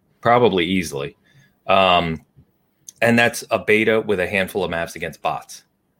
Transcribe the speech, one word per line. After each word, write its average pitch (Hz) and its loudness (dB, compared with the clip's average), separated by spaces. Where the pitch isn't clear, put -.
Probably 113 2
easily. 76 -4
Um, 87 2
and 117 2
that's 120 0
a 110 0
beta 110 2
with 104 -2
a 87 -2
handful 95 -2
of 85 -4
maps 85 -6
against 82 -12
bots. - -8